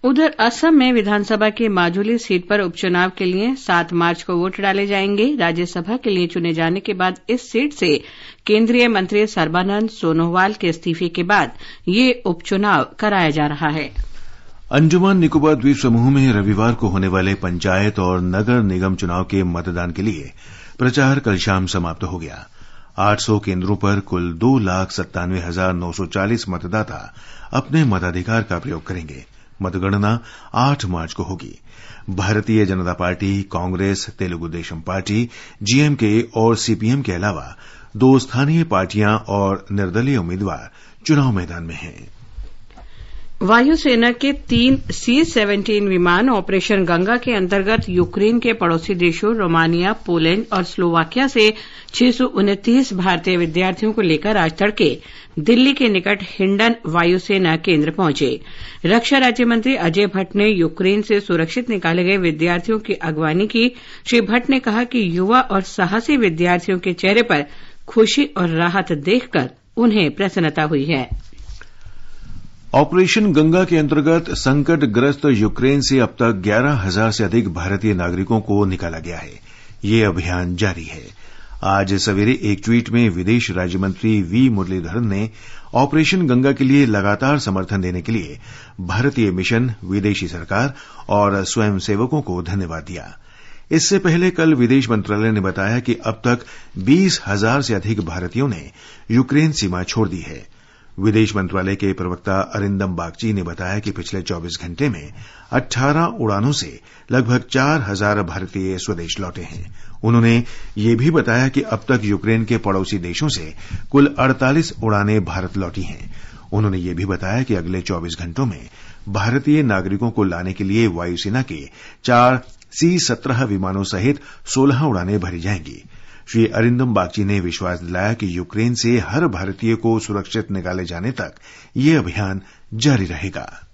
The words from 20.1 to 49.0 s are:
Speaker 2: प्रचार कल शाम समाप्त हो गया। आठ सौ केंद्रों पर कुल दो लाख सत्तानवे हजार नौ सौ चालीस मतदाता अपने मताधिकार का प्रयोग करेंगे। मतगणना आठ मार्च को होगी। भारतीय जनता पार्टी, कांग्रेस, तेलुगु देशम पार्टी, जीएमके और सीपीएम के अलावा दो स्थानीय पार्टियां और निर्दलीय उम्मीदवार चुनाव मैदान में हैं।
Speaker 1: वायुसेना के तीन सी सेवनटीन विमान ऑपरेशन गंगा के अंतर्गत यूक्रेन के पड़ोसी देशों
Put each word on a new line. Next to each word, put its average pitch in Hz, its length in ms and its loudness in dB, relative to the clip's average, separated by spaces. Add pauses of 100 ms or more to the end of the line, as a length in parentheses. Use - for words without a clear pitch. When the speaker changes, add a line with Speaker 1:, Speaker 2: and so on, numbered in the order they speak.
Speaker 2:
प्रचार 135 400 2
कल 101 180 0
शाम 95 280 0
समाप्त 87 380 -4
हो 87 140 -6
गया। 80 300 -12 (500)
आठ 104 220 2
सौ 107 200 2
केंद्रों 95 360 -2
पर 101 240 2
कुल 87 340 -4
दो 120 260 4
लाख 92 320 0
सत्तानवे 90 480 -4
हजार 90 340 -2
नौ 87 180 -4
सौ 92 140 -4
चालीस 101 440 -2
मतदाता 90 680 -6 (380)
अपने 139 300 0
मताधिकार 92 600 0
का 90 160 -4
प्रयोग 82 280 -8
करेंगे। 78 380 -12 (360)
मतगणना 101 580 0 (340)
आठ 135 320 0
मार्च 82 280 -4
को 92 100 -6
होगी। 90 360 -10 (500)
भारतीय 104 560 2
जनता 90 280 -2
पार्टी, 98 500 -2
कांग्रेस, 92 640 -2 (100)
तेलुगु 85 280 -6
देशम 82 320 -10
पार्टी, 98 500 -2 (340)
जीएमके 117 640 2 (100)
और 113 200 4
सीपीएम 110 460 0
के 104 100 -4
अलावा 87 460 -4 (400)
दो 131 220 8
स्थानीय 143 440 2
पार्टियां 104 540 0
और 98 540 -2
निर्दलीय 104 460 0
उम्मीदवार 90 540 -4 (340)
चुनाव 143 260 4
मैदान 85 320 -4
में 80 120 -12
हैं। - 460 -18 (1200)
Speaker 1:
वायुसेना 240 720 4
के 269 220 -2
तीन 262 440 2
सी - 480 0
सेवनटीन 208 600 0
विमान 180 420 2
ऑपरेशन 196 560 0
गंगा 180 320 2
के 247 160 -2
अंतर्गत 202 560 0
यूक्रेन 196 500 2
के 233 140 0
पड़ोसी 170 420 0
देशों 175 400 0